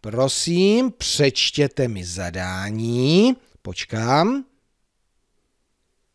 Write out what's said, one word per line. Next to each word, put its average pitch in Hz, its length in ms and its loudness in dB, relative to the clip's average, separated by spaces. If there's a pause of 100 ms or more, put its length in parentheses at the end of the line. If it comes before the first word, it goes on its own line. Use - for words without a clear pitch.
Prosím, 175 880 0
přečtěte - 960 0
mi 98 180 -8
zadání. 104 1300 0 (260)
Počkám. 143 840 0 (1700)